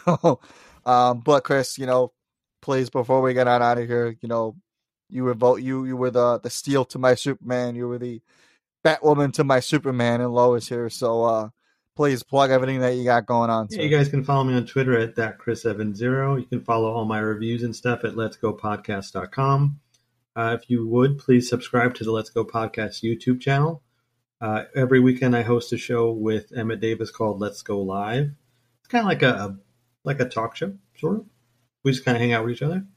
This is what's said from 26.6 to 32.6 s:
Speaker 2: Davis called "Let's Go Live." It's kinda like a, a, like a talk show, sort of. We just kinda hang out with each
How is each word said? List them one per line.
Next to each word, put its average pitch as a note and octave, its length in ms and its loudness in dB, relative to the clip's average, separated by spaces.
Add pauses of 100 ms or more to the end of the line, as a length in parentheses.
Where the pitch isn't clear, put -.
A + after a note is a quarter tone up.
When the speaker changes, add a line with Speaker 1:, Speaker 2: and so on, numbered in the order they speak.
Speaker 2:
Davis A2+ 320 -4
called G#2 280 -4
"Let's G#2 220 -6
Go G2+ 200 -4
Live." G#2+ 500 -4 (500)
It's - 100 -16
kinda A#3 140 0
like F3 160 0
a, B3 120 6
a, G2+ 240 -8 (480)
like C#3+ 160 -4
a B2 80 -2
talk A2+ 260 -6
show, G3 180 -8 (240)
sort F#3 200 -4
of. - 80 -10 (580)
We C3+ 80 2
just - 140 -4
kinda A#2+ 140 2
hang A#2+ 120 2
out A2+ 140 0
with A#2+ 100 -4
each - 60 -10